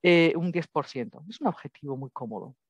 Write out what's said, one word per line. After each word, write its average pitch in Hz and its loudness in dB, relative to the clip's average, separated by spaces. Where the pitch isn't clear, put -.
eh, 170 6
un 175 -2
diez 160 -4
por 147 -4
ciento". 127 -10
Es 226 -14
un 277 0
objetivo 143 -8
muy 135 -10
cómodo. 110 -12